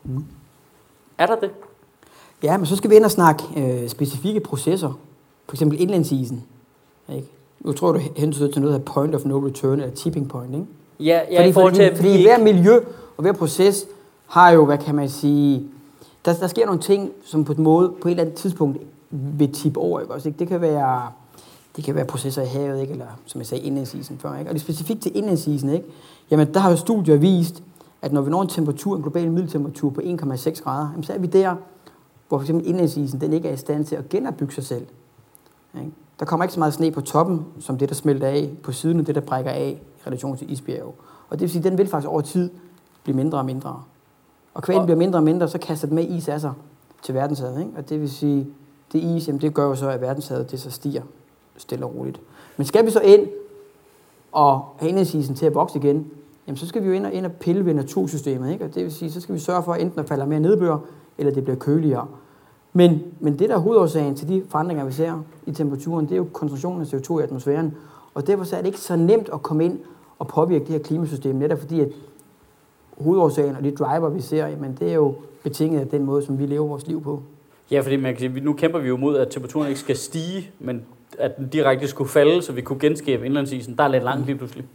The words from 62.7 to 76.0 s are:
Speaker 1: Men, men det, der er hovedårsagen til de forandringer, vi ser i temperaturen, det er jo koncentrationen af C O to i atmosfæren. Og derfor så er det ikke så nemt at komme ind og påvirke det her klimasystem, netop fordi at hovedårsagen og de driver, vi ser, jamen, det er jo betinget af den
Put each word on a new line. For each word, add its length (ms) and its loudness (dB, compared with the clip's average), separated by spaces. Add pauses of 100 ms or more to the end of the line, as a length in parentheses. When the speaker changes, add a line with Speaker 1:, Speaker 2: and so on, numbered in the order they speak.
Speaker 1:
Men, 280 6 (180)
men 200 -2
det, 100 2
der 60 2
er 40 2
hovedårsagen 560 2
til 120 -10
de 220 -2
forandringer, 360 -4
vi 60 -6
ser 320 -4 (220)
i 60 -8
temperaturen, 540 -4
det 60 -6
er 60 0
jo 160 -2
koncentrationen 480 -6
af 60 -6
C 60 -8
O 60 -4
to 200 -4
i 40 0
atmosfæren. 520 -2 (380)
Og 140 -6
derfor 160 0
så 120 -6
er 60 -6
det 60 -2
ikke 120 -6
så 160 -4
nemt 380 2
at 100 -10
komme 220 0
ind 140 -2 (400)
og 80 -8
påvirke 380 0
det 60 -8
her 80 -2
klimasystem, 560 -4
netop 240 -2
fordi 200 -4
at 80 2 (1120)
hovedårsagen 540 2
og 80 -8
de 80 0
driver, 380 -2
vi 120 -4
ser, 260 -4
jamen, 320 -8
det 100 -2
er 40 -2
jo 220 2 (280)
betinget 360 -2
af 80 -4
den 160 -2